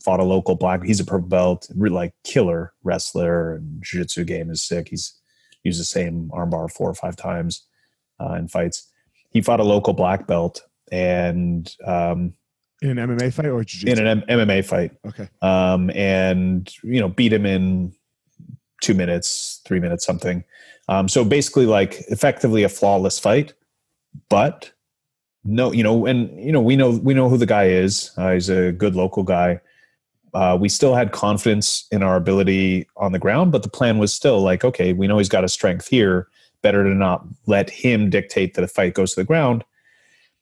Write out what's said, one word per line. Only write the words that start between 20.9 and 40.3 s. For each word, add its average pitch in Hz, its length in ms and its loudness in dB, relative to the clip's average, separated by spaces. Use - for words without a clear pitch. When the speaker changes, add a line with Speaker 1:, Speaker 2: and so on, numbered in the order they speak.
Speaker 1:
so 123 160 2
basically, 135 400 2
like, 101 440 2
effectively 117 540 2
a 98 60 4
flawless 98 500 0
fight, 139 340 0
but 107 420 0
no, 117 280 0
you 113 120 2
know, 110 220 2
and, 110 380 -2
you 143 80 -2
know, 147 100 4
we 120 140 4
know, 131 160 4
we 117 220 2
know 131 160 4
who 127 80 4
the 120 80 2
guy 101 200 4
is. 92 520 2
Uh, 92 160 0
he's 90 160 0
a 92 220 2
good 92 240 0
local 95 280 -2
guy. 87 360 0
Uh, 90 260 2
we 101 100 2
still 131 260 2
had 117 160 0
confidence 104 800 -2
in 101 120 0
our 92 120 2
ability 95 720 2
on 98 140 -2
the 92 80 -2
ground, 139 320 2
but 131 120 0
the 110 60 -10
plan 117 300 0
was 104 140 2
still 120 280 2
like, 92 240 2
okay, 92 280 0
we 95 140 0
know 104 100 2
he's 98 120 2
got 95 140 2
a 87 60 0
strength 90 380 -2
here. 95 400 2
Better 101 220 4
to 98 120 2
not 95 300 0
let 101 240 2
him 107 400 0
dictate 95 460 -2
that 92 60 -2
the 90 60 0
fight 92 280 -2
goes 95 180 0
to 92 80 -2
the 98 40 -4
ground. 131 380 0